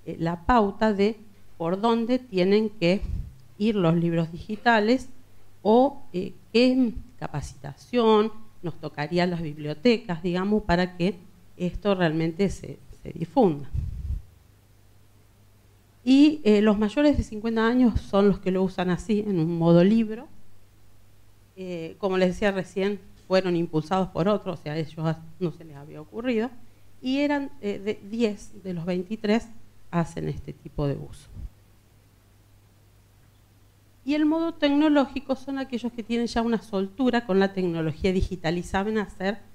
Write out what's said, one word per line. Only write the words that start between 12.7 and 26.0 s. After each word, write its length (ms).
se 100
difunda. 580
Y, 400
eh, 160
los 180
mayores 380
de 60
cincuenta 440
años 340
son 280
los 120
que 100
lo 120
usan 280
así, 360
en 120
un 180
modo 260
libro. 440
Eh, 440
como 200
les 120
decía 200
recién, 480
fueron 280
impulsados 520
por 180
otros, 320
o 40
sea, 100
a 60
ellos 380
no 140
se 120
les 120
había 240